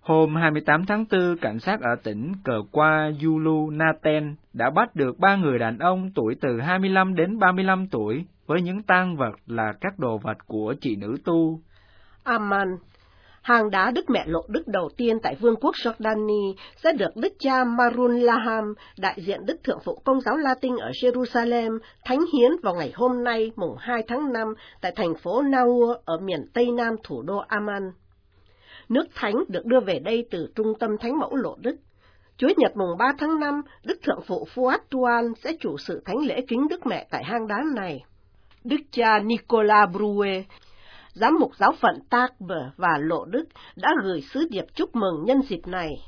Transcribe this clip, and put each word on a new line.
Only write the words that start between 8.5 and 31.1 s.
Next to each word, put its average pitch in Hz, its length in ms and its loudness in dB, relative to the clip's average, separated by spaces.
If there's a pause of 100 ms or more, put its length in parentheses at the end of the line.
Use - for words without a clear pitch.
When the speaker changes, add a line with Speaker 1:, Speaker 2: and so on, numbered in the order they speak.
Speaker 1:
những 185 200 -4
tang 185 340 2
vật 120 160 -2 (140)
là 113 340 -2
các 196 180 -6
đồ 120 200 -2
vật 107 180 -6 (100)
của 110 340 -4
chị 117 160 -4
nữ 104 280 -6
tu. 165 360 0 (640)
Speaker 2:
Aman. 202 440 0 (760)
Hang 226 280 4
đá 196 200 2
Đức 302 200 -4
Mẹ 208 160 2
Lộ 165 220 -2
Đức 294 180 -4
đầu 185 300 -2
tiên 233 260 2
tại - 120 -2
Vương 226 260 2
quốc 294 140 0 (100)
Jordani 214 680 -2 (220)
sẽ 320 160 2
được 202 240 -2
Đức 320 220 -4
cha 262 260 2
Marun 240 560 2
Laham, 226 440 2 (340)
đại 185 220 -4
diện 180 260 -4
Đức 330 180 -4
Thượng - 200 -2
phụ - 200 -6
Công 269 160 2
giáo 254 160 0
Latin 262 400 -2
ở 233 140 -6
Jerusalem, 240 880 0 (260)
thánh 254 140 0
hiến 294 320 6 (120)
vào 185 120 0
ngày 156 200 -4
hôm 247 300 0
nay, 226 320 0
mùng 160 220 -4
hai 233 300 -4
tháng 269 240 -2
năm, 220 160 -2 (320)
tại 180 160 -4
thành 170 260 0
phố 214 200 0
Naur 247 600 4
ở 165 140 -2
miền 180 220 -4 (140)
Tây 240 120 4 (100)
Nam 226 180 -2 (100)
thủ 127 180 -8
đô 190 160 -4
Amman. 208 440 -4 (1080)
Nước 277 260 2
thánh 208 200 -4 (140)
được 180 180 -6
đưa 247 140 6
về 190 180 -2
đây 226 320 -2
từ 165 240 -6
trung 220 260 -2
tâm 226 100 -2 (100)
Thánh 254 180 -4